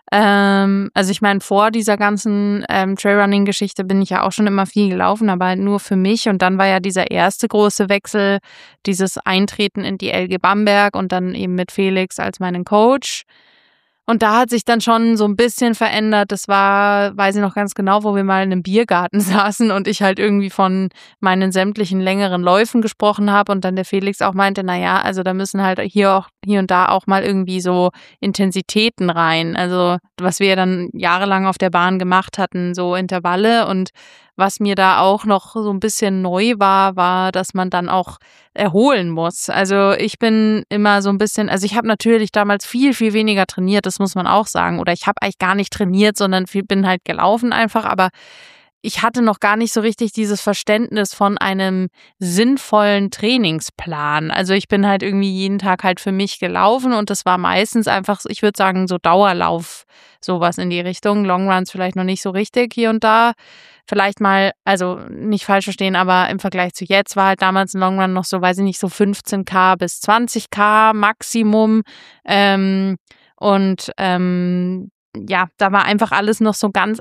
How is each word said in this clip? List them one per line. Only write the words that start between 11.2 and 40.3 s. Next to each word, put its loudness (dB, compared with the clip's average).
eben -4
mit -4
Felix -2
als -6
meinen -4
Coach. 2
Und 0
da 4
hat 0
sich -2
dann 2
schon 2
so 2
ein 0
bisschen 2
verändert. 0
Das -6
war, 2
weiß 0
ich 2
noch 0
ganz -2
genau, 0
wo 0
wir 0
mal 2
in 0
einem 0
Biergarten 0
<laughs> 2
saßen 0
und -2
ich -2
halt 2
irgendwie 0
von 0
meinen 2
sämtlichen 0
längeren 0
Läufen 2
gesprochen 0
habe 2
und -2
dann -2
der -4
Felix -2
auch 0
meinte, 0
„Na -2
ja, 0
also -2
da -2
müssen -4
halt 0
hier 2
auch, 0
hier 0
und 0
da 4
auch 0
mal 2
irgendwie -2
so 2
Intensitäten 0
rein.“ 0
Also 0
was -2
wir 4
dann 0
jahrelang 0
auf 0
der 0
Bahn 0
gemacht -2
hatten, -4
so -2
Intervalle. 0
Und -4
was 0
mir 0
da 4
auch 2
noch 0
so -4
ein -4
bisschen -2
neu 0
war, 2
war, 0
dass -4
man -2
dann -2
auch -2
erholen 2
muss. -4
Also 2
ich -4
bin 2